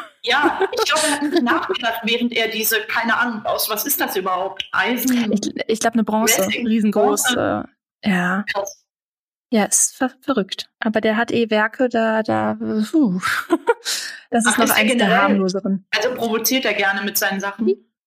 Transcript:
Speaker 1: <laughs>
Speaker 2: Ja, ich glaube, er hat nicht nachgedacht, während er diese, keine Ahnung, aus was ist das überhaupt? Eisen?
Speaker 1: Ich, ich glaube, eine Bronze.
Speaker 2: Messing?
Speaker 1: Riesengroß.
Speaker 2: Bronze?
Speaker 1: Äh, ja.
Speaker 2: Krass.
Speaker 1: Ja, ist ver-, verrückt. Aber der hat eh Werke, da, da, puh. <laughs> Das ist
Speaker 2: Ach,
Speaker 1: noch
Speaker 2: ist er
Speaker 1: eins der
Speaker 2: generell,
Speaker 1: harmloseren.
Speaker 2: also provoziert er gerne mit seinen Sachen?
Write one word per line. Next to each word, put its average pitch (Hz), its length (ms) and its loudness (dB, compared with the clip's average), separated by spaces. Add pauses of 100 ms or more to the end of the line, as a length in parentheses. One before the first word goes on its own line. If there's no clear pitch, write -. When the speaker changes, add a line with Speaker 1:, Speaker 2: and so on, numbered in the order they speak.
Speaker 1:
<laughs> - 40 -10 (220)
Speaker 2:
Ja, 277 320 2 (140)
ich 440 180 0
glaube, 311 160 2
er 302 60 2
hat 285 100 -2
nicht 302 180 2
nachgedacht, 240 600 0
während 233 300 0
er 226 160 0
diese, 214 400 0
keine 226 280 -2
Ahnung, 233 300 -2
aus - 240 -2
was 214 160 -4
ist - 140 -2
das 254 160 -4
überhaupt? 190 560 -4
Eisen? 233 600 0
Speaker 1:
Ich, 196 80 0 (280)
ich 220 100 0
glaube, 226 160 0
eine 226 80 2
Bronze. 220 440 2
Speaker 2:
Messing? 226 200 -4
Speaker 1:
Riesengroß. 208 560 2 (100)
Speaker 2:
Bronze? - 360 -2 (320)
Speaker 1:
Äh, 208 100 0
ja. 180 420 0
Speaker 2:
Krass. - 320 -6 (680)
Speaker 1:
Ja, 214 140 2
ist - 320 0
ver-, 254 240 -4
verrückt. 220 480 -4 (120)
Aber 220 200 0
der 214 160 2
hat 233 160 0
eh 233 180 0
Werke, 220 380 2
da, 220 340 0
da, 220 340 0 (340)
puh. 220 340 2
<laughs> - 60 -2 (1000)
Das 233 140 2
ist 214 100 2
Speaker 2:
Ach, - 40 0
Speaker 1:
noch 233 60 4
Speaker 2:
ist - 80 4
er - 60 2
Speaker 1:
eins 214 100 2
der 254 100 2
Speaker 2:
generell, 190 220 4
Speaker 1:
harmloseren. 196 680 0 (100)
Speaker 2:
also 240 200 0
provoziert 233 480 0
er 208 100 0
gerne 196 280 0
mit 202 140 -4
seinen 196 220 0
Sachen? 202 340 0 (340)